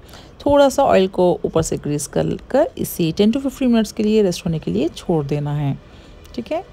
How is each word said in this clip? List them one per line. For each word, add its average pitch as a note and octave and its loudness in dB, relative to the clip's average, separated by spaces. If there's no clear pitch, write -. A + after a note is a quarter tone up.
थोड़ा C#4+ 6
सा C#4 2
ऑयल F#3+ 4
को F3+ 2
ऊपर - 0
से D#3+ -4
grease D3 -4
कर D#3+ -2
कर D4 2
इसे - -4
ten G#3 2
to C4+ 0
fifteen C4 -2
minutes A3 2
के - -6
लिए G#3+ 2
rest F3+ -2
होने E3 -4
के F3 -6
लिए A3+ 0
छोड़ D#3+ -2
देना D3 -4
है, C#3+ -2
ठीक A#3+ -10
है। E4+ -6